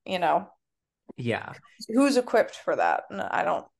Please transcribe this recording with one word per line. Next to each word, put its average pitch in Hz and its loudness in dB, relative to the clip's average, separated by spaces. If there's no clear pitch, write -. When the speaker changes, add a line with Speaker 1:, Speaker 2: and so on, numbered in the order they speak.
Speaker 1:
you 185 -4
know, 170 2
Speaker 2:
Yeah. 120 -4
Speaker 1:
who's 254 4
equipped 247 2
for - -4
that? 85 2
And 196 -8
I 175 -2
don't, 180 -2